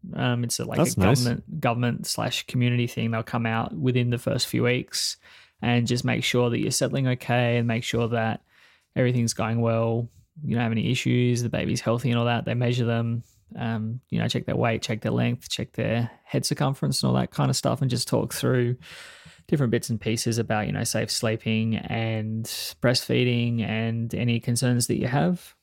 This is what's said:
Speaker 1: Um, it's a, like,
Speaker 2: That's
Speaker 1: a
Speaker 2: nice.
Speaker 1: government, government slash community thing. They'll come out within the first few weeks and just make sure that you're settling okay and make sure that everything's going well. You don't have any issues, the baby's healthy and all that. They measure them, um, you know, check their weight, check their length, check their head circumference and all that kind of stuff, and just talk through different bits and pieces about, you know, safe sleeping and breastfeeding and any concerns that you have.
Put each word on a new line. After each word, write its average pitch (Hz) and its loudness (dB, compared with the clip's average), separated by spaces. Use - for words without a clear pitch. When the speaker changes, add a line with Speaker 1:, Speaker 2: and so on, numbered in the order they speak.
Speaker 1:
Um, 123 0
it's 120 -4
a, 117 -2
like, 127 -4
Speaker 2:
That's 160 2
Speaker 1:
a - 0
Speaker 2:
nice. 101 6
Speaker 1:
government, 123 -2
government 120 0
slash - -4
community 120 2
thing. 113 -2
They'll 113 -2
come 117 -2
out 113 0
within 127 2
the 120 0
first - -2
few 120 0
weeks - -2
and 120 4
just 123 0
make 120 0
sure 120 2
that 117 0
you're 107 0
settling 135 0
okay 123 2
and 117 0
make 113 -2
sure 120 0
that 113 -2
everything's 123 2
going 113 0
well. 117 2
You 135 -2
don't 120 2
have 113 0
any 113 0
issues, 123 2
the 120 -2
baby's - -2
healthy 123 0
and 120 2
all 120 2
that. 117 0
They 113 -2
measure 123 0
them, 117 0
um, 113 -4
you 117 -2
know, 113 0
check 123 -2
their 110 -2
weight, 117 2
check 113 -6
their 113 0
length, 120 -2
check - -6
their 117 0
head - -2
circumference 139 -2
and 127 2
all 123 2
that 131 0
kind 135 0
of 127 2
stuff, 127 0
and 131 0
just 120 -2
talk 120 0
through 123 0
different 143 2
bits 120 0
and 110 -2
pieces 113 0
about, 107 0
you 101 -2
know, 101 0
safe 113 -2
sleeping 113 0
and 110 -2
breastfeeding 120 2
and 113 -2
any 120 0
concerns 120 2
that 117 0
you - 0
have. 160 0